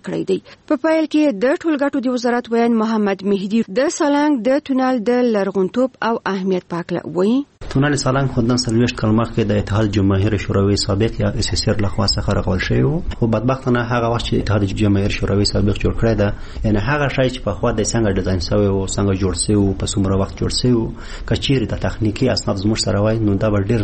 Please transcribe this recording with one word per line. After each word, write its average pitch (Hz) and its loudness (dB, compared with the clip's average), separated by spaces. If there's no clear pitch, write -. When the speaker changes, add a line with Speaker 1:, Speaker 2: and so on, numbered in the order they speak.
Speaker 1:
کړی 170 -4
دی. 190 0
په 302 0
پیل 320 2
کې 294 2
د 294 2
ټولګټو 285 -2
د 254 0
وزارت 240 -2
ویاند 233 2
محمد 208 0
مهدي 202 0
د 285 2
سالنګ 285 2
د 285 0
تونل 254 0
د 247 2
لرغونتوب 196 0
او 233 0
اهمیت 185 -2
په 170 -4
هکله - -4
وایي. 208 2
Speaker 2:
تونل 143 2
سالنګ 135 0
خوندن 123 2
څلوېښت 120 2
کال 110 2
مخکې 113 0
د 104 2
اتحاد 101 0
جماهیر 98 2
شوروي 98 2
سابق 107 -2
یا 104 0
اس - -2
اس - -2
ار 101 -2
لخوا 101 0
څخه 101 -2
راغول 92 -2
شوی 117 0
و. 143 0
خو 120 2
بدبختانه 123 0
هغه 120 0
وخت 117 -2
چې - -2
اتحاد 104 0
جماهیر 101 2
شوروي 101 0
سابق 101 2
جوړ 92 0
کړی 113 2
ده، 101 2
یعنې 104 2
هغه 143 0
شی 131 2
چې - -10
پخوا 127 0
د 107 0
څنګه 113 2
ډیزاین 92 0
شوی 104 2
و، 98 2
څنګه 101 2
جوړ 92 0
شوی 107 2
و، 101 4
په 98 -2
څومره 98 0
وخت - -4
جوړ 117 0
شوی 123 2
و، 113 2
که 113 0
چیرې 131 0
د 98 -4
تخنیکي 107 -2
اسناد 101 -2
زموږ 107 0
سره 101 0
وای، 113 0
نو 101 2
دا 110 2
به 101 2
ډېر 117 2